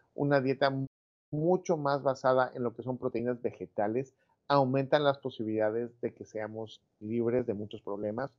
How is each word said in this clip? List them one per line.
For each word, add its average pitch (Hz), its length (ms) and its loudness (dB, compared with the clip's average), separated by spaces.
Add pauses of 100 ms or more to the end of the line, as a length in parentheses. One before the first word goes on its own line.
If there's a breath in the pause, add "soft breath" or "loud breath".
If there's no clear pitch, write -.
(140)
una 143 280 2
dieta 135 280 2
mu-, 135 180 -4 (440)
mucho 170 460 2
más 143 260 0
basada 131 500 4
en 127 100 -4
lo 117 120 -2
que 120 80 -10
son 127 140 -4
proteínas 123 440 -2
vegetales, 110 720 -4 (360)
aumentan 139 540 4
las 139 160 2
posibilidades 113 840 -2
de 117 120 -4
que 110 120 -16
seamos 110 560 -10 (180)
libres 117 460 0
de 113 80 -2
muchos 104 280 -8
problemas 107 580 -6